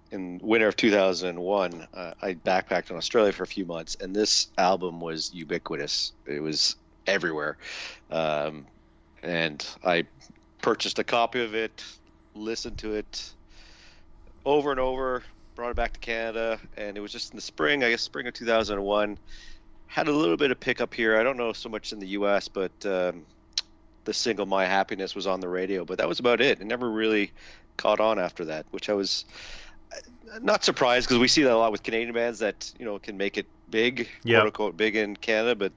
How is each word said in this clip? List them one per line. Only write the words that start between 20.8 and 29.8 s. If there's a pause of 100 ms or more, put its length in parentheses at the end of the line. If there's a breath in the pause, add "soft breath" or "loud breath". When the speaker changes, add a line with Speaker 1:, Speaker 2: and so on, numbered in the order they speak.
Speaker 1:
here.
I
don't
know
so
much
in
the
U
S,
but, (140)
um, (800)
the
single
"My
Happiness"
was
on
the
radio,
but
that
was
about
it.
It
never
really (460 loud breath)
caught
on
after
that,
which
I
was, (640 loud breath)